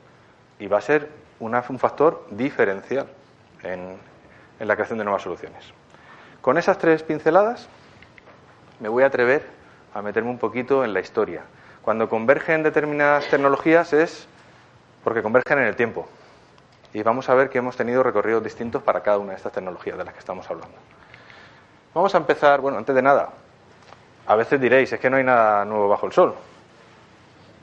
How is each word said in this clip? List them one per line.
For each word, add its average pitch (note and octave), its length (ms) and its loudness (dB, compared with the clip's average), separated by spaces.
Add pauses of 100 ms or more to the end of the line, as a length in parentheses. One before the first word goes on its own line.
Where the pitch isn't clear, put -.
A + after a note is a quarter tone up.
(580)
y G#2 100 -14
va G2+ 100 2
a G2+ 40 0
ser D3 280 -2 (300)
una, A#2+ 280 -4
un C3 100 -8
factor D3 540 0
diferencial G#2+ 760 -2 (540)
en, F#2 360 -12 (600)
en A2+ 80 -8
la G#2 80 0
creación G#2+ 220 -4
de G#2+ 60 -6
nuevas G2+ 180 -2
soluciones. - 520 -14 (680)
Con B2+ 160 2
esas F3+ 200 2
tres D#3+ 260 2
pinceladas F3 640 0 (1120)
me A2 100 -8
voy B2 140 2
a C3+ 40 4
atrever B2+ 360 0 (500)
a G#2 80 -8
meterme G#2+ 280 -4
un B2 100 -8
poquito B2 440 0
en A2 100 -4
la F#2 80 -2
historia. F2+ 420 -4 (400)
Cuando A2 260 0
convergen C#3+ 540 0
determinadas D3 640 0
tecnologías D3+ 640 2
es D#3+ 340 0 (760)
porque A2+ 180 -2
convergen B2 380 2
en B2+ 60 2
el G#2 100 -2
tiempo. G#2 320 -4 (840)
Y G#2+ 100 -6
vamos B2 260 -2
a B2+ 60 4
ver C3 140 2
que B2+ 100 -2
hemos B2 180 -6
tenido B2 240 0
recorridos A2 420 0
distintos A#2 380 -8
para - 220 0
cada G#2 160 2
una G2 120 -8
de F#2+ 60 -12
estas G2+ 160 -10
tecnologías F2+ 440 -10
de F2+ 60 -10
las - 100 -12
que - 60 -20
estamos F#2 300 -12
hablando. E2 260 -14 (1200)
Vamos F3 200 2
a F#3 40 2
empezar, D3 420 4
bueno, C3 180 -2
antes A#2 160 -2
de C3 80 4
nada, C3 280 4 (960)
a G#2 80 4
veces A#2 240 0
diréis, B2+ 320 4
"Es A2+ 80 -6
que C3 100 0
no C3+ 80 2
hay C3+ 60 2
nada A2 400 4
nuevo G#2 240 -2
bajo G#2 180 0
el F#2+ 60 -6
sol". E3+ 240 4 (1300)